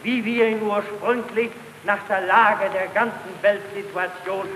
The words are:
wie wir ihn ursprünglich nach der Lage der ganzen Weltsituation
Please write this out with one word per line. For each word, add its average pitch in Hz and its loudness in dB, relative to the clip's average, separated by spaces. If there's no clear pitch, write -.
wie 233 0
wir 226 4
ihn 220 0
ursprünglich 214 0
nach 202 2
der 196 0
Lage 196 4
der 190 -2
ganzen 202 -2
Weltsituation 196 -2